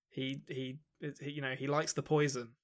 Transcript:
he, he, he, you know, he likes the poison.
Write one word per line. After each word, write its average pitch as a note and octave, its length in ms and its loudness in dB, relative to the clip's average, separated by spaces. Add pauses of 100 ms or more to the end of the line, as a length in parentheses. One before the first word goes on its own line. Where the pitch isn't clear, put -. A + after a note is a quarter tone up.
he, C3+ 380 -4
he, C3 300 -4 (420)
he, C#3+ 100 -6
you D3 120 -6
know, C3 140 -2
he B2+ 120 -4
likes D3+ 240 2
the C#3+ 100 0
poison. C3+ 520 2 (100)